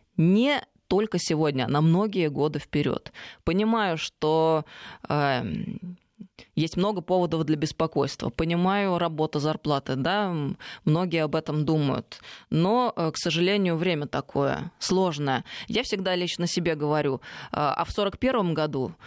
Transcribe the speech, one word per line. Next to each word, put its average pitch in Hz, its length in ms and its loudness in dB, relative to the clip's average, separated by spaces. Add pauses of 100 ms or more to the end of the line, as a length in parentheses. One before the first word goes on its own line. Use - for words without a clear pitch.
(180)
Не 214 440 4 (260)
только 202 320 0
сегодня, 147 500 0
на 143 120 2
многие 175 480 4
годы 147 300 -2
вперёд. - 540 -2 (320)
Понимаю, 202 520 2
что, 160 680 2 (420)
эм, 143 880 -2 (580)
есть 160 220 -2
много 190 240 0
поводов 170 440 0
для 151 100 2
беспокойства. 151 720 -2
Понимаю, 180 680 0
работа, 156 420 -2
зарплаты, 143 560 -2
да, 185 300 0
м, 156 320 -4 (280)
многие 165 380 2
об 151 120 -2
этом 151 300 -2
думают. 139 540 0 (300)
Но, 214 480 2
э, 165 140 0
к - 60 -10
сожалению, 175 600 2
время 160 280 0
такое 139 720 -2
сложное. 147 680 0 (240)
Я 233 140 -2
всегда 190 320 -2
лично 180 300 -2
себе 165 300 0
говорю, 147 400 0
э, - 40 -8 (340)
а 147 320 0
в - 60 -12
сорок 202 280 -2
первом 226 340 2
году, 147 380 -2 (160)